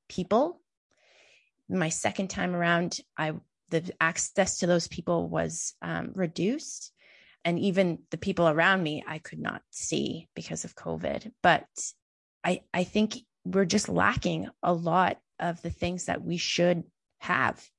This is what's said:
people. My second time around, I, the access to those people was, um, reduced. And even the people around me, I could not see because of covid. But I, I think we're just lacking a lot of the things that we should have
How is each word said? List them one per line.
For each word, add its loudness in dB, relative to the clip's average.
people. 0
My 0
second -2
time -2
around, 2
I, -2
the -2
access 0
to 2
those 4
people -2
was, -4
um, -6
reduced. -2
And 0
even 2
the -6
people 2
around 4
me, -2
I -8
could -14
not -6
see -6
because -10
of -16
covid. -6
But 4
I, -2
I 0
think 0
we're 4
just 2
lacking 0
a 4
lot 2
of -4
the -6
things -4
that -4
we -2
should 2
have 0